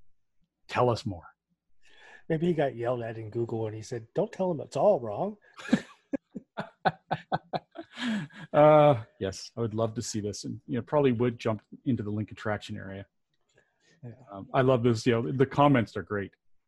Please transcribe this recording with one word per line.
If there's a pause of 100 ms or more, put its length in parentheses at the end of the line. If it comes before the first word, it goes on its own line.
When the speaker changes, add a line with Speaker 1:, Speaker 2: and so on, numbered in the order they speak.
(680)
Speaker 1:
Tell
us
more. (1080)
Speaker 2:
Maybe
he
got
yelled
at
in
Google
and
he
said,
"Don't
tell
him
it's
all
wrong." (320)
<laughs> (2750)
Speaker 1:
Uh, (220)
yes,
I
would
love
to
see
this,
and,
you
know,
probably
would
jump (240)
into
the
link
attraction
area. (1000)
Speaker 2:
Yeah. (220)
Speaker 1:
Um,
I
love
this.
You (100)
know,
the
comments
are
great. (360)